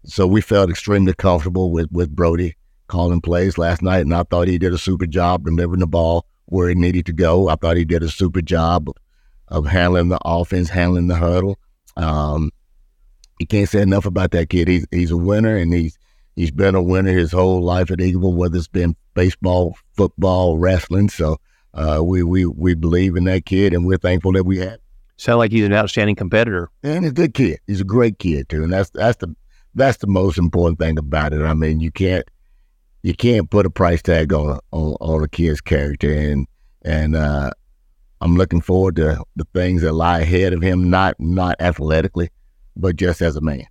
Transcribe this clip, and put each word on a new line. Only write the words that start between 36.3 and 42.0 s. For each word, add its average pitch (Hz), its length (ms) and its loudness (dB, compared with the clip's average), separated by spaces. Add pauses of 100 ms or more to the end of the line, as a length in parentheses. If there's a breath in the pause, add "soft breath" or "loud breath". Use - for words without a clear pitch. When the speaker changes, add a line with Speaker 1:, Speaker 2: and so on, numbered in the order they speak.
Speaker 1:
and, 78 320 -2
uh, 73 360 -2 (720)
I'm 87 160 2
looking 87 240 2
forward 92 360 0
to 78 260 0 (140)
the 80 160 -6
things 90 300 0
that 78 100 0
lie 82 280 0
ahead 90 320 2
of 85 100 -2
him, 90 280 2
not, 92 300 2
not 90 400 -2
athletically, 80 720 -2 (460)